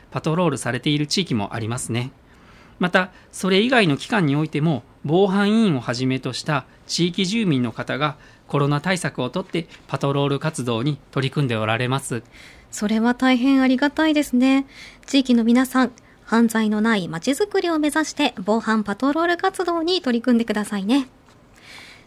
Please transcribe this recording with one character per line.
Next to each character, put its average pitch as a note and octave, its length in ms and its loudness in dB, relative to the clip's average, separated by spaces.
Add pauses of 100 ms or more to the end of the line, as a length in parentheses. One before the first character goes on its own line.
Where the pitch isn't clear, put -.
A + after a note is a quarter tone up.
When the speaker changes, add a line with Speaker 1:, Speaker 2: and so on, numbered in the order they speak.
(120)
Speaker 1:
パ C3+ 100 -6
ト D#3+ 140 -2
ロ F3+ 120 2
ー D3 40 0
ル C3 60 -4
さ - 140 -6
れ A#2+ 80 -2
て D3+ 100 -2
い D3 80 2
る D3 80 0
地 F#3 180 0
域 F3 100 -4
も G2+ 200 -2
あ A2+ 60 -6
り A2 80 -6
ま A#2 120 -4
す - 120 -8
ね。 B2 200 -4 (680)
ま F3+ 120 0
た、 F#3 180 2 (220)
そ - 180 -4
れ F#3+ 120 4
以 A#3+ 80 2
外 A#3 180 4
の C#3 100 2
期 - 100 -10
間 G3+ 180 0
に C#3 100 2
お D3+ 80 0
い D3+ 60 -6
て D3 120 -4
も、 D#3 220 0 (200)
防 F3+ 240 4
犯 G3+ 240 2
委 A3+ 160 4
員 D3+ 100 2
を A#2+ 40 -4
は A#2+ 120 -4
じ B2+ 120 -2
め C3 140 0
と B2+ 120 -6
し - 120 -8
た D3 220 -2 (220)
地 F3 220 0
域 F#3 160 -2
住 A3 200 -2
民 C#3+ 160 2
の A#2+ 100 -2
方 B2 260 -6
が C#3+ 180 -2 (320)
コ C#3+ 120 0
ロ C#3+ 80 2
ナ C#3+ 140 0
対 F3+ 160 0
策 D3 240 -6
を B2 80 -2
と F#3 120 -6
っ - 40 -6
て E3+ 220 -6 (200)
パ - 100 -6
ト C#3+ 160 0
ロ C#3+ 120 2
ー - 40 2
ル C#3 100 -2
活 D3+ 240 -6
動 A#2 200 -2
に C#3+ 160 -2 (120)
取 C3+ 160 -2
り C3+ 40 -6
組 D3 140 0
ん - 20 0
で A#2 80 -2
お A2 100 -2
ら A2 120 2
れ B2 100 -2
ま C3+ 120 0
す。 A#2+ 240 -8 (480)
Speaker 2:
そ - 160 -4
れ A3 120 0
は A#3+ 160 2
大 B3+ 220 2
変 C4+ 240 4
あ C4 60 4
り C4 100 4
が C#4+ 140 0
た D#4 160 0
い D#4 60 2
で D4 100 2
す - 120 -4
ね。 C4+ 300 4 (420)
地 C#4 120 2
域 C4 140 2
の A#3 100 4
皆 A#3+ 220 4
さ B3+ 200 0
ん、 - 60 -2 (360)
犯 A3+ 200 4
罪 A3 240 0
の G#3+ 100 0
な A3+ 140 2
い F3+ 120 -2
街 E3 260 -2
づ G#4 120 -2
く G4 160 -2
り F4+ 80 0
を D#4+ 80 0
目 D4+ 120 0
指 D#4 160 0
し - 80 -10
て D4 200 -2 (100)
防 G#3+ 160 2
犯 A3 240 0
パ G3+ 120 -4
ト C#4 180 0
ロ D#4+ 80 -2
ー E4+ 60 0
ル F4 100 0
活 F#4+ 260 -2
動 E4+ 200 -2
に F4+ 180 0
取 A#3+ 160 0
り A3+ 60 -4
組 B3 120 4
ん - 40 4
で A#3 40 0
く A3 100 -4
だ G#3 120 -2
さ G#3 140 -6
い F#3 40 -6
ね。 A#3+ 240 2 (1000)